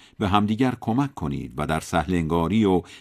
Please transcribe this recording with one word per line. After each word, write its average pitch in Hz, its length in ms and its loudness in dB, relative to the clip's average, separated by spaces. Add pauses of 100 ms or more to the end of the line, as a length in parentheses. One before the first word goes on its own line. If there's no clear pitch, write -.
(180)
به 104 100 0
همدیگر 107 520 2
کمک 139 340 -2
کنید 69 420 -6
و 71 100 -4
در 78 140 -2
سهل 85 340 -2
انگاری 85 500 2
و 92 180 4 (180)